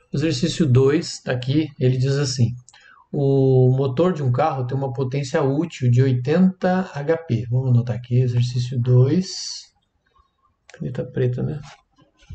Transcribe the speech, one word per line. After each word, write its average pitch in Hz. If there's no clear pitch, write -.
O -
exercício 160
dois 135
tá 139
aqui, 131
ele 127
diz 135
assim, 127
o 135
motor 139
de 160
um 131
carro 139
tem 131
uma 135
potência 139
útil 139
de 123
oitenta 180
H 143
P. 110
Vamos 127
anotar 117
aqui, 123
exercício 123
dois. 127
Caneta 147
preta, 127
né? 143